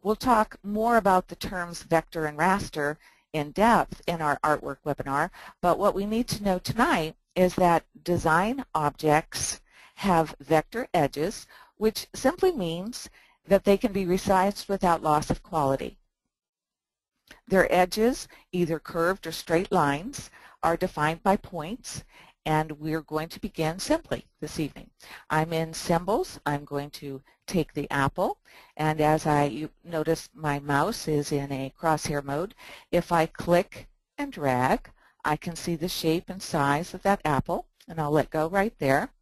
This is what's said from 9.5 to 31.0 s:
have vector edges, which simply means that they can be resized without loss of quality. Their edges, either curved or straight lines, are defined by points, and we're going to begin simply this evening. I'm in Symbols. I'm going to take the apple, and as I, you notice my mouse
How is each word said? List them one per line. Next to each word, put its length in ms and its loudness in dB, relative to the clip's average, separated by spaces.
have 440 2
vector 540 0
edges, 520 -2
which 380 -2
simply 360 2
means 600 -6
that 180 4
they 120 6
can 160 -2
be 140 -2
resized 640 2
without 320 2
loss 260 2
of 140 -4
quality. 560 -2
Their 240 4
edges, 560 2
either 260 0
curved 480 -2
or 60 -8
straight 380 -2
lines, 600 -2
are 160 0
defined 440 -2
by 140 4
points, 680 -10
and 320 0
we're 240 -4
going 260 -6
to 120 -16
begin 380 -4
simply 460 -4
this 200 -10
evening. 280 -8
I'm 240 0
in 220 -4
Symbols. 720 -2
I'm 180 -2
going 260 -8
to 300 -14
take 260 -2
the 180 -6
apple, 460 0
and 240 0
as 240 4
I, 200 4
you 260 -6
notice 500 -4
my 240 -4
mouse 480 -2